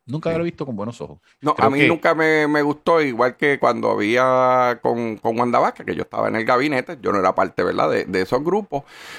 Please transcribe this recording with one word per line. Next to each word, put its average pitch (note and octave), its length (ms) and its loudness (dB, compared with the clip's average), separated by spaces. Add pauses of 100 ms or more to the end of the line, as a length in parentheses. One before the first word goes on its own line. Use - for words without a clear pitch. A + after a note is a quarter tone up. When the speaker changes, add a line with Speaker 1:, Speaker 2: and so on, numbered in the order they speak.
Speaker 1:
nunca D#3+ 240 -6
Speaker 2:
Sí. D#3+ 60 -2
Speaker 1:
lo E3+ 40 -2
he E3+ 40 -2
visto E3+ 200 -8
con B2+ 100 -8
buenos G#2+ 260 -10
ojos. D2 180 -14 (200)
Speaker 2:
No, D3 140 0
Speaker 1:
Creo C3+ 140 2
Speaker 2:
a - 20 4
mí C#3 120 -2
Speaker 1:
que C3+ 60 4
Speaker 2:
nunca E3 280 2
me, D#3 320 2
me D3 160 2
gustó, D3 360 0
igual B2 380 0
que C#3+ 220 0
cuando A2+ 320 2
había B2 880 2
con, A#2 360 -2
con A#2 220 -2
Wanda A#2+ 200 2
Vázquez, - 260 -2
que F#2 100 -4
yo - 60 -6
estaba A2 280 -4
en G#2+ 60 -4
el A2+ 100 -2
gabinete, C3 540 0
yo F#2+ 120 -4
no G2+ 80 0
era F#2 160 2
parte, F#2 280 -2
¿verdad?, F2+ 280 0
de, - 140 -2
de F#2 180 -2
esos C3 200 -2
grupos, F3+ 420 -4 (340)